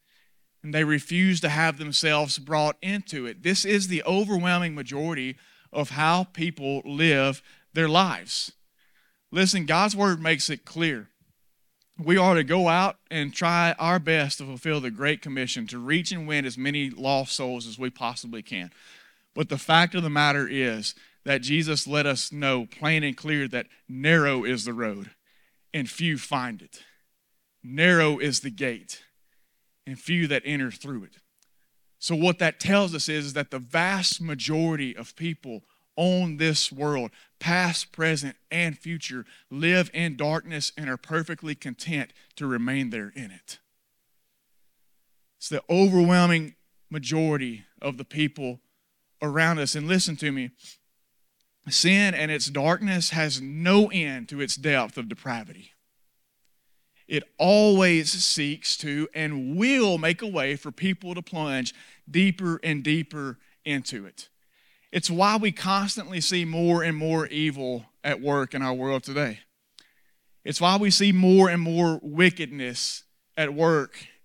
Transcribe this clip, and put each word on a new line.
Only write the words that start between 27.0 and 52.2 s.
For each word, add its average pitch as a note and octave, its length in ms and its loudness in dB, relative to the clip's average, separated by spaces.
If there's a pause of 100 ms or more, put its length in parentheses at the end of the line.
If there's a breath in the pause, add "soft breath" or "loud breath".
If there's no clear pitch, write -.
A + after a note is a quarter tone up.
Narrow D#3 560 4
is C3+ 220 -2
the C#3 100 -8
gate A#2 540 -8 (840)
and C3+ 140 -12
few E3+ 280 -2
that C#3 180 0
enter C#3 260 -4
through A#2+ 320 -12
it. - 140 -20 (840)
So - 160 -2
what F3 240 2
that D#3+ 200 0
tells G3 360 2
us D3+ 140 -4
is, D3+ 180 -4
is C#3 60 -10
that C#3+ 180 -6
the C3+ 80 -8
vast F3 600 -2
majority D#3 760 -2
of A2 200 -16
people D3 480 -8 (320)
on F3+ 420 2
this D#3 340 0
world, C#3 400 -4 (280 soft breath)
past, F3 520 0
present, D#3 460 -2 (120)
and E3 280 -2
future, C#3+ 480 -10 (260 soft breath)
live E3+ 420 2
in D#3+ 220 -4
darkness D3+ 640 -4
and D3+ 120 -8
are B2 80 -4
perfectly D#3+ 560 -6
content C#3 600 -8 (240 soft breath)
to D3 100 -6
remain B2+ 420 -2
there G#2+ 240 -10
in A2+ 180 -16
it. - 280 -20 (1800)
It's - 120 -12
the - 200 -4
overwhelming F3 840 6 (340)
majority C#3 760 -2 (160)
of C#3 160 -6
the C3 80 -12
people C#3 560 -4 (600)
around D#3 380 2
us. C#3 160 -2
And D3+ 140 -6
listen F3+ 280 2
to D3+ 140 -4
me, B2+ 200 -6 (1160 loud breath)
sin F#3+ 460 4
and D#3 180 -2